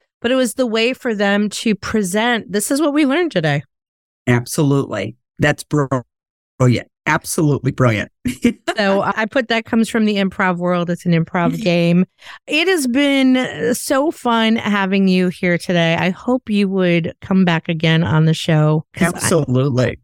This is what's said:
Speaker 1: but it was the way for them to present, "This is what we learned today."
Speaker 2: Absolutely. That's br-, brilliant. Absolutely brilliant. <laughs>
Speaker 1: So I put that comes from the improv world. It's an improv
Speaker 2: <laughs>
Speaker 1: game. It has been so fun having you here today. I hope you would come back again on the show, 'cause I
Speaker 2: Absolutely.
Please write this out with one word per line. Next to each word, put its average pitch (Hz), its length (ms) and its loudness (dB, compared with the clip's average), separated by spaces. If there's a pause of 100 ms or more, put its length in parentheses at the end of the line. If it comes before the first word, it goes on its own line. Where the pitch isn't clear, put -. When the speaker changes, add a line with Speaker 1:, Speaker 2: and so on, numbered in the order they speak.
(200)
Speaker 1:
but 233 100 -2
it 262 40 2
was 254 200 0
the 254 120 0
way 226 280 0
for 233 200 -4
them 202 360 0
to - 240 -2
present, 214 800 -2
"This - 180 -4
is 277 100 0
what 294 140 0
we 302 120 2
learned 311 260 0
today." 151 300 0 (640)
Speaker 2:
Absolutely. 123 920 0 (220)
That's 147 260 0
br-, 147 220 -2 (720)
brilliant. 123 300 2 (180)
Absolutely 151 640 0
brilliant. 113 380 0 (160)
<laughs> 240 300 -2 (200)
Speaker 1:
So 196 260 0
I 214 240 -2
put 240 220 -2
that 226 180 -2
comes 226 240 0
from 220 160 0
the 208 100 0
improv 185 400 0
world. 175 320 -2
It's 175 160 -6
an 175 80 2
improv 165 480 0
Speaker 2:
<laughs> - 20 -6
Speaker 1:
game. 175 440 2 (400)
It 320 200 0
has 339 200 0
been 254 880 0
so 294 360 -2
fun 226 460 0
having 196 500 0
you 185 220 2
here 175 300 -2
today. 170 380 0
I 165 140 0
hope 247 380 -4
you 202 220 2
would 175 500 0
come 190 240 2
back 165 240 0
again 160 360 2
on 156 200 2
the 160 80 4
show, 156 640 0
'cause - 80 -4 (100)
I - 40 -12
Speaker 2:
Absolutely. 131 880 0